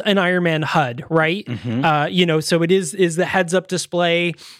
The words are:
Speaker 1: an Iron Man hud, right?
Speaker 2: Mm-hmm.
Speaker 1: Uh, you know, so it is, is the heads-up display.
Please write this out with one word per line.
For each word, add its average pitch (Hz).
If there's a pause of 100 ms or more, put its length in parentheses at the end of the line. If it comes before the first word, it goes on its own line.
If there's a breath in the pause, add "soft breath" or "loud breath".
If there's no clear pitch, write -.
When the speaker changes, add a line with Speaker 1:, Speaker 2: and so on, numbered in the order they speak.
Speaker 1:
an 202
Iron 180
Man 160
hud, 135
right? 160
Speaker 2:
Mm-hmm. 120
Speaker 1:
Uh, 151
you 180
know, 160
so 165
it 170
is, 185
is 170
the 175
heads-up 180
display. 175 (260 loud breath)